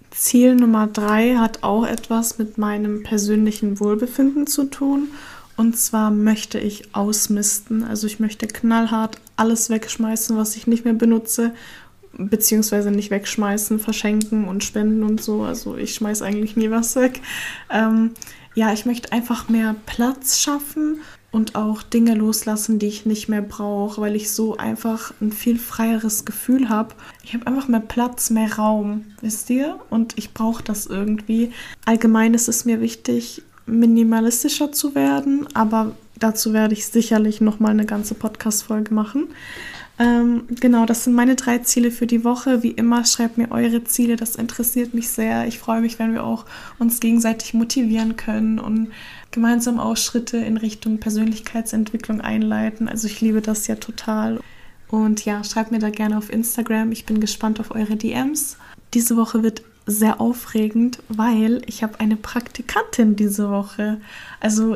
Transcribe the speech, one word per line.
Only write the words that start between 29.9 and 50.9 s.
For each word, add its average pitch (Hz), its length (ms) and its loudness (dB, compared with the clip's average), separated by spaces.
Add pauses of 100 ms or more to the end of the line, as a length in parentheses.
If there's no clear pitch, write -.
ich - 160 -8
brauch 226 280 -2
das 208 240 -6
irgendwie. 214 680 0 (320)
Allgemein 226 500 6
ist 233 140 2
es 233 160 -2
mir 226 160 2
wichtig, 233 600 -4 (240)
minimalistischer 233 1080 4
zu 285 240 -2
werden, 277 580 2
aber 220 440 0 (200)
dazu 220 360 0
werde 214 200 4
ich 214 140 -4
sicherlich 220 540 2
noch 214 180 4
mal 214 120 4
eine 214 140 4
ganze 214 280 -4
Podcast-Folge 214 800 -4
machen. 214 340 0 (680)
Ähm, 240 460 4 (160)
genau, 240 260 6
das 233 200 0
sind 247 80 4
meine 247 220 6
drei 240 240 0
Ziele 240 300 2
für 233 160 -2
die 233 180 2
Woche. 247 400 2
Wie 226 80 0
immer, 233 340 2
schreibt 233 320 0
mir 233 140 0
eure 233 340 0
Ziele, 233 320 0
das 226 180 -6
interessiert 233 580 -4
mich 233 160 -2
sehr. 226 380 -2
Ich 226 100 -6
freue 226 240 -2
mich, 233 180 -2
wenn 226 140 0
wir 226 100 -4
auch 226 220 -4 (340)
uns 233 200 2
gegenseitig 226 540 0
motivieren 226 640 0
können 214 420 0
und 220 320 -2 (400)
gemeinsam 233 480 2
auch 226 160 -2
Schritte 233 420 -2
in 220 200 0
Richtung 214 420 -4